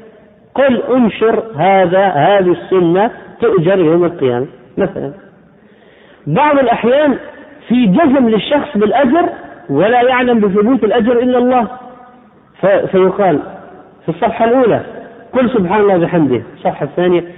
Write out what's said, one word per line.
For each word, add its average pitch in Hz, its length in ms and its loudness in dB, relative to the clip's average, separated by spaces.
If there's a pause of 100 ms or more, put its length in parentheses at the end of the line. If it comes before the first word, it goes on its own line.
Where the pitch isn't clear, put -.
(540)
قل: 262 280 0
"انشر 226 600 0 (140)
هذا، 185 500 2
هذه 180 460 2
السنة 180 580 0 (300)
تؤجر 190 380 0
يوم 170 260 2
القيامة" 135 420 -2 (320)
مثلًا. 143 340 -6 (1120)
بعض 277 320 2
الأحيان 254 580 0 (520)
في 247 180 2
جزم 254 420 2
للشخص 220 480 -2
بالأجر 269 520 0 (420)
ولا 208 320 2
يعلم 247 380 0
بثبوت 208 440 0
الأجر 220 280 0
إلا 247 260 0
الله، 247 300 0 (920)
ف-، 175 40 0
فيقال 185 720 2 (640)
في - 60 -10
الصفحة 208 360 -4
الأولى: 233 360 2 (520)
"قل 247 180 0
سبحان 202 300 0
الله 202 160 2
وبحمده"، 151 460 0 (120)
الصفحة - 300 -6
الثانية: 175 400 -2 (140)